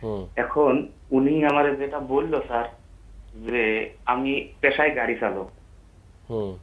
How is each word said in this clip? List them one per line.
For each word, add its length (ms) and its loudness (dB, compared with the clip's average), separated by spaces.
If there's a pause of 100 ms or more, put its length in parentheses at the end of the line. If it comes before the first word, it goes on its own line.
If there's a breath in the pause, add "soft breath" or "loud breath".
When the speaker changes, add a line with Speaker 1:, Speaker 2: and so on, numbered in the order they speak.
Speaker 1:
হুম। 320 -6
Speaker 2:
এখন 520 2 (240)
উনি 340 4
আমারে 300 4
যেটা 240 -4
বলল 400 0
স্যার, 260 -2 (720)
যে 540 -2 (160)
আমি 440 -2 (120)
পেশায় 340 2
গাড়ি 240 -2
চালক। 300 -4 (800)
Speaker 1:
হুম। 340 -4